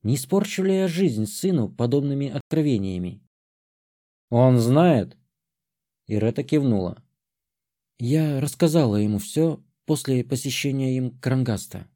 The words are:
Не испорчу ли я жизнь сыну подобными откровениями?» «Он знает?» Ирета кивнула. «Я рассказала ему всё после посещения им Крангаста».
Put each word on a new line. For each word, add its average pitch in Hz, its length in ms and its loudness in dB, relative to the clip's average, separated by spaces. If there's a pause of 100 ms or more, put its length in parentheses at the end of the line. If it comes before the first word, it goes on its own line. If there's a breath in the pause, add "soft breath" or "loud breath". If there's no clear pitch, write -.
Не 110 120 0
испорчу 196 480 -2
ли 190 120 2
я 190 140 0
жизнь 151 380 0
сыну 151 420 -2
подобными 139 640 -2
откровениями?» 98 920 -2 (1080)
«Он 127 280 6
знает?» 131 600 2 (880)
Ирета 110 360 -2
кивнула. 123 600 0 (960)
«Я 143 420 0
рассказала 147 560 2
ему 104 220 0
всё 156 440 -2 (220)
после 135 400 -2
посещения 131 720 -4
им 127 240 -6
Крангаста». 123 760 -4